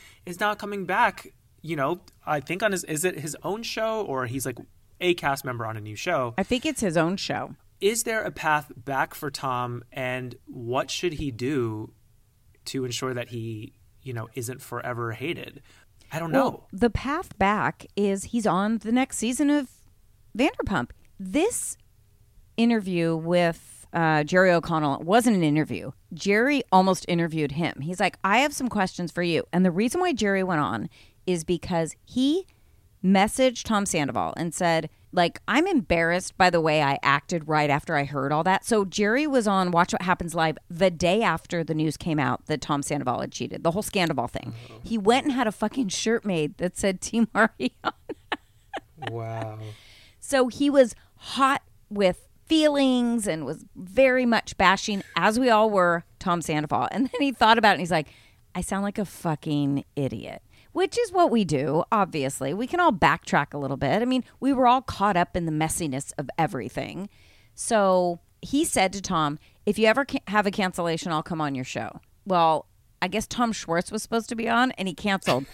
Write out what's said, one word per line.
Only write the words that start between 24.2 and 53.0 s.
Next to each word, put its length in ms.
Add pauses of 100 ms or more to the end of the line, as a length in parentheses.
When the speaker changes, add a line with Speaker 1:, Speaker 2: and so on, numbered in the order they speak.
Speaker 2:
Jerry 280
O'Connell 520
wasn't 320
an 80
interview. 480 (220)
Jerry 580
almost 360
interviewed 460
him. 280
He's 180
like, 240
"I 160
have 140
some 160
questions 420
for 120
you." 280
And 140
the 60
reason 300
why 120
Jerry 300
went 180
on 280 (380)
is 160
because 520 (100)
he 420 (560)
messaged 600
Tom 220
Sandoval 500
and 180
said, 360 (240)
like, 340
"I'm 200
embarrassed 680
by 120
the 100
way 220
I 200
acted 460
right 220
after 260
I 80
heard 300
all 100
that." 220
So 180
Jerry 440
was 200
on 240
Watch 220
What 80
Happens 340
Live 220 (120)
the 220
day 300
after 420
the 120
news 200
came 240
out 280
that 120
Tom 220
Sandoval 400
had 100
cheated, 320
the 80
whole 120
Scandoval 460
thing. 240 (160)
Speaker 1:
Oh. 140
Speaker 2:
He 140
went 280
and 80
had 140
a 60
fucking 360
shirt 360
made 320
that 200
said 220
Team 280
<laughs> 80
Ariana. 580 (1160)
Speaker 1:
Wow. 500 (600)
Speaker 2:
So 280
he 220
was 260 (220)
hot 440 (280)
with 380 (200)
feelings 800